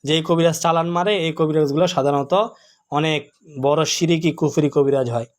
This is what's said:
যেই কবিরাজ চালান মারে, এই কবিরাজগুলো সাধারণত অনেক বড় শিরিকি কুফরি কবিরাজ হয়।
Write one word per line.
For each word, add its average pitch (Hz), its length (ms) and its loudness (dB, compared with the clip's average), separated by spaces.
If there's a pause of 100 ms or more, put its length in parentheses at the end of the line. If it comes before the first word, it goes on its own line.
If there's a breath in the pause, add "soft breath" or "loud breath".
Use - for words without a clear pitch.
যেই 160 200 0
কবিরাজ 165 360 2
চালান 170 300 0
মারে, 180 260 0
এই 160 160 -2
কবিরাজগুলো 156 540 0
সাধারণত 143 480 0 (560 soft breath)
অনেক 151 400 -2 (320)
বড় 147 220 2
শিরিকি 160 480 0
কুফরি 147 400 0
কবিরাজ 139 380 2
হয়। 117 160 -4 (120)